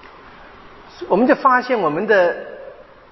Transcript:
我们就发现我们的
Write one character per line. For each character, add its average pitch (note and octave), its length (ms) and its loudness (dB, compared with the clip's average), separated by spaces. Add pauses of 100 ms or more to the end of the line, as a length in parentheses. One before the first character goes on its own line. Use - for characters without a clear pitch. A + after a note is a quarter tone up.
(1080)
我 F#3 80 0
们 A#3 100 4
就 C#4 80 4
发 B3 260 2
现 A#3+ 200 -2
我 E3 100 0
们 E3+ 160 -4
的 F#3+ 400 0 (680)